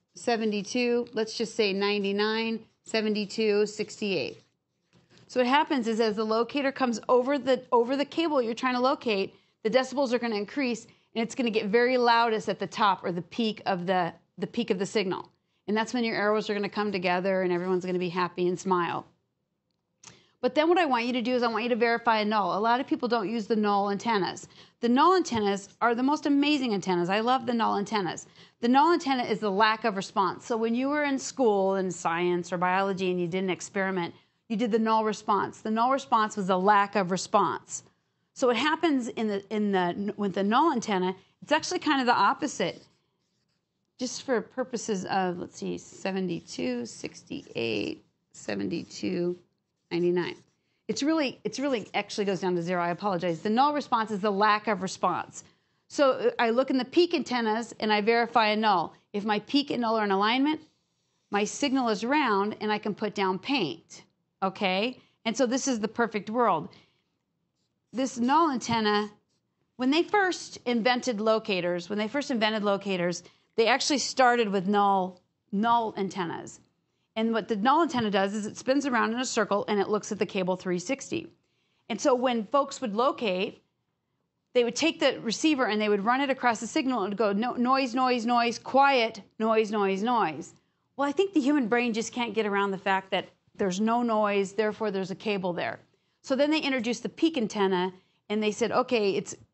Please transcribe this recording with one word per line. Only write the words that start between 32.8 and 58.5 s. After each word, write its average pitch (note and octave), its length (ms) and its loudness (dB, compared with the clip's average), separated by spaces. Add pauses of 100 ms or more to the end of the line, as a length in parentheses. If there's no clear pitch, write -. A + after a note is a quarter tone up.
and F3+ 80 -2
you F3 80 -2
did F#3+ 160 -4
an F#3 60 -2
experiment, F#3+ 640 -4 (360)
you A3+ 80 -4
did G#3 160 0
the A3+ 80 2
null A3 240 2
response. G3+ 560 -2
The A3 100 -6
null A#3 220 2
response A#3 440 0
was F#3+ 140 -2
a F#3+ 60 4
lack G3+ 400 4
of F#3 160 0
response. F3 720 0 (500)
So B3+ 140 0
what A#3 80 2
happens D4+ 540 0
in A3 180 -2
the, G3+ 160 -4 (100)
in G#3 160 0
the, F#3+ 460 0
with G3+ 180 -2
the - 80 -2
null C4 300 4
antenna, F#3+ 420 0 (260)
it's - 120 -2
actually D#4+ 260 -2
kind D4 220 2
of A#3+ 80 0
the A#3+ 60 6
opposite. G3+ 680 -2 (1200)
Just - 220 -8
for A#3 160 0
purposes A3+ 640 -6
of, F3+ 340 -2
let's - 180 -10
see, F3 220 -6
seventy-two, F#3+ 1080 -6
sixty-eight, - 1200 -8 (280)
seventy-two, F#3+ 1040 -6 (540)
ninety-nine. F3 420 0 (540)
It's A3 160 -4
really, D#4 400 0
it's G#3+ 160 -6
really C4 340 -2
actually - 300 -4
goes F#3+ 160 -2
down F3+ 160 0
to E3+ 60 -2
zero. F3 200 -2
I F3 80 0
apologize. F3 520 -2
The G#3+ 80 -2
null C4+ 220 2
response A3+ 380 -2
is G#3 80 -4
the G#3 140 0
lack G#3 340 2
of G3+ 160 0
response. - 600 -4 (420)
So, C#4 280 2
uh, A#3 160 0 (100)
I A#3+ 100 2
look C4 180 2
in C4 100 2
the B3 60 0
peak E4+ 300 2
antennas A#3 640 -2
and G#3+ 140 0
I G#3 80 4
verify A#3 480 4
a G#3+ 80 2